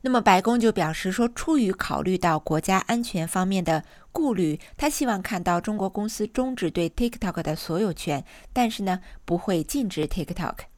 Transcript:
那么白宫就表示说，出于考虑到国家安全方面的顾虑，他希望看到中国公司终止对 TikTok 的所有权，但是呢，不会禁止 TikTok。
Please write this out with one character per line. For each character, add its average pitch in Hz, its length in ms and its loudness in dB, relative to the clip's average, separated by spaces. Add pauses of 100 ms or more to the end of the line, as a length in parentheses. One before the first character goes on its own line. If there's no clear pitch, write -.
那 262 80 -2
么 254 140 4
白 190 180 8
宫 233 180 2
就 226 140 4
表 160 180 2
示 185 220 -4
说， 233 160 2
出 302 300 0
于 214 120 4
考 147 300 -2
虑 185 160 0
到 165 220 2
国 156 200 0
家 190 280 2
安 233 180 0
全 165 240 -4
方 185 180 0
面 190 160 0
的 160 200 0 (300)
顾 294 200 0
虑， 160 260 0 (200)
他 294 100 0
希 302 160 -2
望 214 160 0
看 185 240 -6
到 175 160 2
中 214 160 -4
国 190 140 -2
公 208 180 -4
司 214 180 -4
终 254 300 -2
止 170 140 -2
对 165 180 0
TikTok 214 540 -2
的 156 120 -2
所 160 240 -4
有 202 140 0
权， 147 320 -4 (300)
但 240 160 2
是 208 140 -6
呢， 185 160 0 (260)
不 170 100 0
会 175 260 0
禁 269 280 -2
止 156 180 -2
TikTok。 - 460 -4 (240)